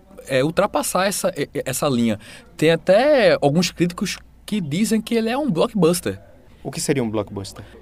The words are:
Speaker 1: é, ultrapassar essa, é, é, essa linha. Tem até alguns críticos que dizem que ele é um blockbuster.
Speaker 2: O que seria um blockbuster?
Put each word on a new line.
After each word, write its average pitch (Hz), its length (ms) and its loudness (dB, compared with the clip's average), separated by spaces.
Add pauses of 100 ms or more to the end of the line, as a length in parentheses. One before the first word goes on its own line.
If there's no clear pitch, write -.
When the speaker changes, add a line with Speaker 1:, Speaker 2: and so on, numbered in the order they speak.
(280)
Speaker 1:
é, 135 160 2
ultrapassar 190 640 0
essa, 202 300 -2
é, 143 180 -4
é, - 100 -4
essa 139 240 -4
linha. 117 300 0 (380)
Tem 156 140 2
até 202 680 4
alguns 156 300 2
críticos 175 480 -4 (280)
que 214 140 -2
dizem 208 400 0
que 220 140 -4
ele 220 140 0
é 233 80 -2
um 285 140 -2
blockbuster. 175 720 0 (420)
Speaker 2:
O 147 80 -8
que 156 100 -10
seria 139 220 -2
um 110 80 -4
blockbuster? 101 540 -8 (180)